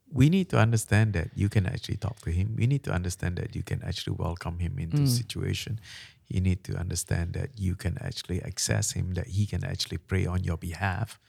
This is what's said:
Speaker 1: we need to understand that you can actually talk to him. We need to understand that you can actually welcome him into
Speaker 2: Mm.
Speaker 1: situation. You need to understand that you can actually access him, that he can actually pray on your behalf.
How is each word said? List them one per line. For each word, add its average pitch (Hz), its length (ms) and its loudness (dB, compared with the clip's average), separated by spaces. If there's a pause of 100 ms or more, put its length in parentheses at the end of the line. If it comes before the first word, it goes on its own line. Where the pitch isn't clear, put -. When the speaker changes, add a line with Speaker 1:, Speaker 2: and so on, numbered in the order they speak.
(100)
Speaker 1:
we 135 180 8
need 185 220 4
to 120 80 4
understand 110 560 4
that 82 220 0
you 95 120 4
can 101 180 4
actually - 300 -4
talk - 260 -4
to - 80 -4
him. 98 260 0
We 110 100 4
need 139 180 2
to 98 80 -2
understand 87 460 -2
that - 160 -6
you - 80 -4
can 90 200 -4
actually - 340 -4
welcome 85 420 -4
him 87 200 -2
into 82 200 0
Speaker 2:
Mm. 143 100 4
Speaker 1:
situation. 110 720 -2 (480)
You - 120 0
need 92 240 2
to 98 140 -4
understand 87 560 -2
that 90 240 -4
you 92 180 0
can 90 220 -4
actually - 440 -4
access - 500 0
him, 92 220 -2
that 92 140 -2
he 101 180 2
can 90 180 -2
actually 90 340 -4
pray 92 280 0
on 92 180 0
your 87 120 0
behalf. 92 600 -4 (100)